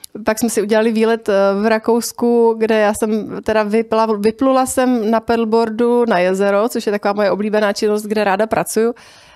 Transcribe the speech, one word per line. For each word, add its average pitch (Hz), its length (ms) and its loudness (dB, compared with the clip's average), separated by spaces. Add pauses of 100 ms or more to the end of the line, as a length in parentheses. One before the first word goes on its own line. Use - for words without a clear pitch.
(260)
pak - 140 0
jsme 233 100 0
si 220 120 -2
udělali 220 300 2
výlet, 226 380 0
eh, 208 40 2 (280)
v 214 40 0
Rakousku, 226 920 0
kde 220 220 0
já 208 140 2
jsem 214 500 -4
teda 214 200 0
vypla-, 220 580 0
vyplula 262 440 2
jsem 247 460 0
na 226 80 2
paddleboardu 233 840 0
na 214 140 2
jezero, 196 500 2
což 226 160 -6
je 220 60 0
taková 208 220 -2
moje 202 180 0
oblíbená 202 420 -2
činnost, 214 300 -2
kde 214 200 -2
ráda 202 240 0
pracuju 220 460 -2 (420)